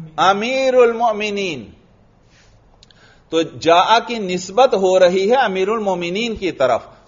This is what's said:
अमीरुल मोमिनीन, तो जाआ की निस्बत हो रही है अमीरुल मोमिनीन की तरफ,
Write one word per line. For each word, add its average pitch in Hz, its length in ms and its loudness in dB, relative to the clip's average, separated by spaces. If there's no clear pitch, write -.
अमीरुल 240 720 2
मोमिनीन, 202 800 -4
तो 151 240 -4
जाआ 175 400 4
की 233 200 -8
निस्बत 196 560 0
हो 185 240 2
रही 185 300 4
है 247 80 2
अमीरुल 208 440 -2
मोमिनीन 196 560 -4
की 170 160 -6
तरफ, 123 400 -2